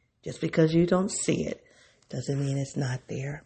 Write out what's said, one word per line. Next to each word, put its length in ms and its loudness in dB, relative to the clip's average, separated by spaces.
Just 160 -12
because 340 4
you 120 6
don't 240 2
see 340 -2
it 180 -8
doesn't 320 -4
mean 160 -2
it's 200 -6
not 320 -2
there. 380 -8